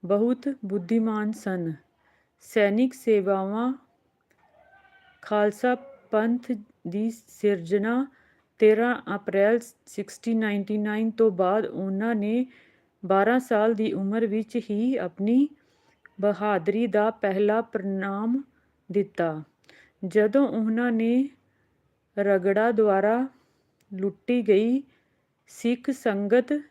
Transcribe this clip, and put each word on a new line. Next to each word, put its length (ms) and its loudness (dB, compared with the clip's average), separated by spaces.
ਬਹੁਤ 440 0
ਬੁੱਧੀਮਾਨ 640 -2
ਸਨ। 420 -4
ਸੈਨਿਕ 520 2
ਸੇਵਾਵਾਂ। 800 0
ਖਾਲਸਾ 540 0
ਪੰਥ 400 0
ਦੀ 240 -4
ਸਿਰਜਣਾ 960 -2
ਤੇਰਾਂ 560 2
ਅਪ੍ਰੈਲ 440 2
ਸਿਕਸਟੀਨ 540 -6
ਨਾਈਨਟੀ 380 -2
ਨਾਈਨ 340 -2
ਤੋਂ 200 2
ਬਾਅਦ 340 0
ਉਹਨਾਂ 500 -4
ਨੇ 300 -2
ਬਾਰਾਂ 340 4
ਸਾਲ 340 2
ਦੀ 200 -2
ਉਮਰ 320 -2
ਵਿੱਚ 340 -4
ਹੀ 260 -2
ਆਪਣੀ 520 0
ਬਹਾਦਰੀ 680 0
ਦਾ 240 2
ਪਹਿਲਾ 500 0
ਪ੍ਰਣਾਮ 840 -4
ਦਿੱਤਾ, 520 -4
ਜਦੋਂ 400 2
ਉਹਨਾਂ 440 -2
ਨੇ 380 0
ਰਗੜਾ 520 2
ਦੁਆਰਾ 560 2
ਲੁੱਟੀ 540 -2
ਗਈ 360 4
ਸਿੱਖ 440 -4
ਸੰਗਤ 800 0